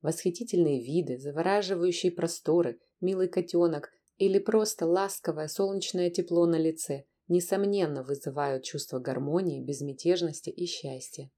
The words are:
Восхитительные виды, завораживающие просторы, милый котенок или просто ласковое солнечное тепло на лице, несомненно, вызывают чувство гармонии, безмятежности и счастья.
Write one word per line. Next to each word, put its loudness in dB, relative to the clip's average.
Восхитительные 0
виды, -2
завораживающие 0
просторы, 0
милый 2
котенок 0
или 4
просто 2
ласковое 0
солнечное 0
тепло 4
на 4
лице, -2
несомненно, 2
вызывают -2
чувство -6
гармонии, -2
безмятежности -2
и -6
счастья. -10